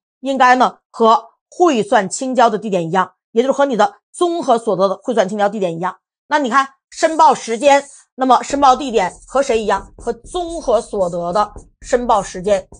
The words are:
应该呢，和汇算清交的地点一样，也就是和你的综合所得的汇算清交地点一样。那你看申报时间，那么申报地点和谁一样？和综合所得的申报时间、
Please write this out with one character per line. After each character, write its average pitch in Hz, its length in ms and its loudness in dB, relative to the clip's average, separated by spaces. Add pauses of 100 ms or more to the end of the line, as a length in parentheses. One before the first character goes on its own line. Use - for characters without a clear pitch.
(200)
应 269 160 -4
该 254 200 4
呢， 226 220 0 (120)
和 226 400 2 (180)
汇 302 340 2
算 202 280 0
清 262 240 -6
交 233 160 4
的 208 80 -4
地 220 100 -8
点 175 200 -4
一 - 20 -8
样， 185 240 -2 (160)
也 240 120 0
就 254 40 0
是 262 60 0
和 277 120 2
你 277 120 -2
的 - 180 2 (180)
综 339 300 -2
合 233 160 2
所 214 180 -2
得 190 120 2
的 185 140 -6
汇 247 120 -4
算 196 140 2
清 214 100 -8
交 202 100 0
地 208 120 -6
点 170 160 -4
一 - 20 -10
样。 180 200 -8 (280)
那 294 140 -2
你 254 100 -2
看 269 180 0 (220)
申 320 260 -2
报 294 180 6
时 226 220 -8
间， 277 300 4 (300)
那 262 100 -4
么 254 160 4
申 285 180 -4
报 262 140 6
地 262 160 -6
点 185 240 -2 (120)
和 277 160 -2
谁 226 200 -2
一 202 40 -6
样？ 196 300 -4
和 - 160 -8
综 339 480 -10
合 233 200 0
所 196 280 -4
得 170 240 -6
的 208 200 -2 (280)
申 247 260 -4
报 214 160 2
时 185 200 -12
间、 196 260 -2 (120)